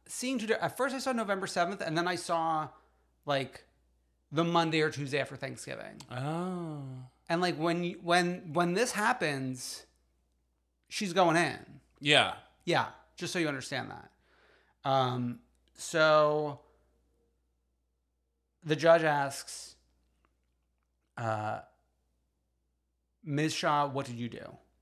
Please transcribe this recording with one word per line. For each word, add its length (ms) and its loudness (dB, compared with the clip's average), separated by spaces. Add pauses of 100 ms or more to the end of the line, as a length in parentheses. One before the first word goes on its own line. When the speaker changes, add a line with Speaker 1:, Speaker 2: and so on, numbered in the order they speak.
Speaker 1:
seeing 320 -4
two 80 -4
di-, 80 2
at 240 -2
first 160 0
I 40 -6
saw 140 -2
November 340 -2
seventh, 360 -2
and 160 -4
then 100 0
I 80 0
saw, 520 -2 (580)
like, 380 -2 (680)
the 120 2
Monday 360 4
or 100 4
Tuesday 300 -4
after 160 -6
Thanksgiving. 640 -12 (100)
Speaker 2:
Oh. 680 -6 (480)
Speaker 1:
And, 140 0
like, 160 0
when 260 2
you, 180 -6
when, 520 0
when 180 2
this 200 0
happens, 920 -2 (1040)
she's 240 -4
going 240 6
in. 220 2 (420)
Speaker 2:
Yeah. 340 6 (300)
Speaker 1:
Yeah, 220 2 (300)
just 180 -8
so 40 -2
you 100 0
understand 420 -6
that. 200 -16 (800)
Um, 500 0 (360)
so 840 4 (2000)
the 120 -2
judge 260 6
asks, 760 -4 (1400)
uh, 440 -4 (1600)
"Ms. 300 0
Shah, 320 2
what 200 -4
did 100 -10
you 120 -6
do?" 280 -12 (260)